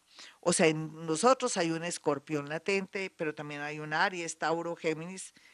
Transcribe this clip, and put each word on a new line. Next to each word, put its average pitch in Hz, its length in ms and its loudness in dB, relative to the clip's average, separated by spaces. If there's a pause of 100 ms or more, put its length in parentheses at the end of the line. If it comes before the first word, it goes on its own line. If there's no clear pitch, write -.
(400)
O 180 120 2
sea, 180 140 6
en 156 400 0
nosotros 240 500 4
hay 170 140 2
un 165 140 -2
Escorpión 147 640 -2
latente, 190 640 -4
pero 151 240 -4
también 147 260 -10
hay 151 180 -8
un 151 140 -8
Aries, 170 460 0
Tauro, 165 380 -2
Géminis, 165 580 -6 (180)